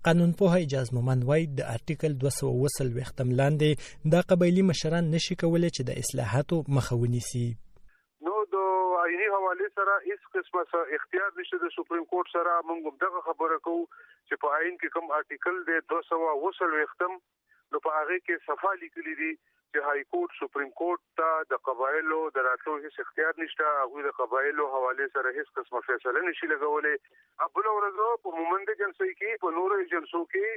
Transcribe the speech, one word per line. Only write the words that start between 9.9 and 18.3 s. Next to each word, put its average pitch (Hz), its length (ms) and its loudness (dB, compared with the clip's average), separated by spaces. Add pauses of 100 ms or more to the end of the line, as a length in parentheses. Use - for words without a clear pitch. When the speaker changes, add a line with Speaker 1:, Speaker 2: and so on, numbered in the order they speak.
Speaker 2:
هیڅ 196 140 -6 (140)
قسمه 180 360 -2
څه 170 80 0 (180)
اختیار 381 320 -2 (100)
نشته 349 240 -6
د 339 140 -4
سپریم 339 340 -4
کورټ - 160 0 (100)
سره. 170 200 2 (100)
موږ 165 200 -4
هم 139 80 -8 (100)
دغه 180 240 -4
خبره - 280 0 (120)
کوو 339 160 -2 (420)
چې 143 160 -2
په 147 40 2 (100)
آئین 175 240 -2
کې 165 160 -6
کوم 170 100 -4 (120)
آرټیکل 151 360 -4 (140)
دی 165 80 2 (160)
دوه 165 160 0
سوه 165 240 0
اووه 156 260 0
څلوېښتم، 156 520 0 (600)
نو 220 60 -4 (100)
په - 100 2
هغې 165 280 0
کې 175 100 0 (140)